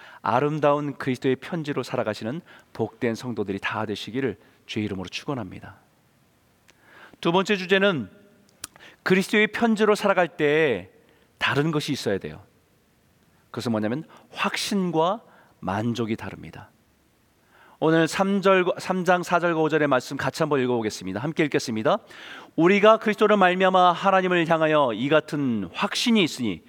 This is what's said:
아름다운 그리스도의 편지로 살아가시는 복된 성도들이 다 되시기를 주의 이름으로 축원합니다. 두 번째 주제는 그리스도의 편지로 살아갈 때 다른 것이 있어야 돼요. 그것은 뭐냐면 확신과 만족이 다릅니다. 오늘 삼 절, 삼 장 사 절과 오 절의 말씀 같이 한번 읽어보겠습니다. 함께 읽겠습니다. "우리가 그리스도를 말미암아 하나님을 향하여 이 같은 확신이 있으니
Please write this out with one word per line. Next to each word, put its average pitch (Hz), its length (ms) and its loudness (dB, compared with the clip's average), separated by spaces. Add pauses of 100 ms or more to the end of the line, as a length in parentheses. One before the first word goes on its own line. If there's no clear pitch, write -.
(220)
아름다운 147 760 0
그리스도의 131 400 -2
편지로 143 460 -6
살아가시는 107 580 -6 (320)
복된 113 420 -4
성도들이 104 440 -6
다 107 260 -6
되시기를 107 520 -6 (280)
주의 107 200 -6
이름으로 95 240 -8
축원합니다. 98 680 -10 (1400)
두 165 100 2
번째 190 260 2
주제는 185 520 0 (920)
그리스도의 196 440 2
편지로 214 480 2
살아갈 185 320 0
때 147 640 0 (460)
다른 143 340 0
것이 120 200 -4
있어야 113 260 -2
돼요. 80 260 -10 (1080)
그것은 117 200 -4
뭐냐면 110 320 -2 (280)
확신과 180 880 -2 (380)
만족이 110 560 -4
다릅니다. - 560 -14 (1080)
오늘 160 280 4
삼 196 340 0
절, 185 240 4 (140)
삼 185 260 -4
장 180 160 4
사 175 180 0
절과 165 220 0
오 156 80 2
절의 151 180 2
말씀 135 300 -2
같이 135 240 -4
한번 147 200 0
읽어보겠습니다. 107 580 -4
함께 156 260 -2
읽겠습니다. 139 540 -2 (560)
"우리가 202 420 6
그리스도를 214 400 2
말미암아 185 540 4
하나님을 180 580 2
향하여 156 460 2
이 123 140 -4
같은 139 640 0
확신이 214 500 2
있으니 117 460 -4